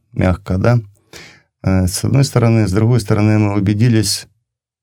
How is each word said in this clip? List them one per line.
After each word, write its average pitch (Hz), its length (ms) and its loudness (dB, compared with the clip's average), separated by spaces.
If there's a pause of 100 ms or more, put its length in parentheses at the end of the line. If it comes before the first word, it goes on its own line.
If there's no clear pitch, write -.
(120)
мягко, 92 440 -2
да. 117 220 2 (840)
Э, 92 240 0
с - 160 -6
одной 117 180 0
стороны. 113 460 0
С 92 40 -4
другой 110 280 0
стороны, 107 400 0
мы 101 160 0
убедились, 107 720 0 (540)